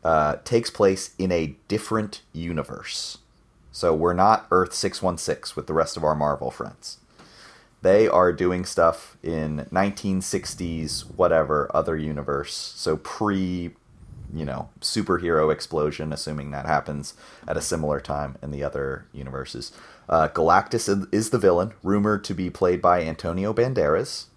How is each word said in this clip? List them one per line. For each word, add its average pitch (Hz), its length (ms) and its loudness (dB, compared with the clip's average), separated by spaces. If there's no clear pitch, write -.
uh, 76 420 2
takes 117 240 0
place 95 480 2
in 92 140 0
a 80 260 -2
different 107 540 -4
universe. - 840 -8
So 82 220 2
we're 85 200 2
not 98 380 4
Earth 90 220 4
six - 280 -4
one 90 160 0
six - 400 -6
with 71 100 -8
the 80 60 -4
rest 80 240 0
of 82 80 -4
our 76 100 4
Marvel 73 360 -2
friends. - 480 -14
They 101 260 8
are 90 240 6
doing 90 320 0
stuff - 580 0
in 76 500 -4
nineteen 98 500 -2
sixties, 82 840 -6
whatever, 78 680 2
other 80 240 2
universe. 71 560 -4
So - 200 0
pre, 92 760 -2
you 80 120 -6
know, 67 240 -8
superhero 87 720 2
explosion, 76 600 -2
assuming 73 380 -8
that 71 160 -8
happens 73 480 -2
at 78 100 -2
a 82 40 -4
similar 76 380 -2
time 73 420 -6
in 73 100 -10
the 71 120 -6
other 69 480 -6
universes. 67 640 -10
Uh, 80 220 4
Galactus 87 580 2
is, 98 240 2
is 110 200 0
the 123 80 2
villain, 95 340 4
rumored 101 420 2
to - 100 -6
be 90 160 -4
played 90 300 2
by 87 220 4
Antonio 90 500 -4
Banderas. 110 720 0